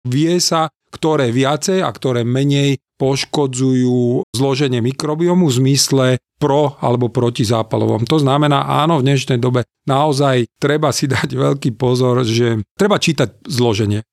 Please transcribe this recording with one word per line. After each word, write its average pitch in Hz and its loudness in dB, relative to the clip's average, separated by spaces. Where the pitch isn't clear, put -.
vie 147 0
sa, 160 -2
ktoré 147 0
viacej 147 0
a - -2
ktoré 120 -2
menej 139 0
poškodzujú 127 0
zloženie 135 0
mikrobiomu 156 0
v 120 0
zmysle 131 2
pro- 143 0
alebo 123 0
protizápalovom. 113 0
To 156 2
znamená, 139 2
áno, 160 2
v 127 2
dnešnej 127 0
dobe 123 0
naozaj 135 2
treba 147 0
si 143 -2
dať - -4
veľký 139 -2
pozor, 123 0
že 113 0
treba 196 2
čítať - -2
zloženie. 110 0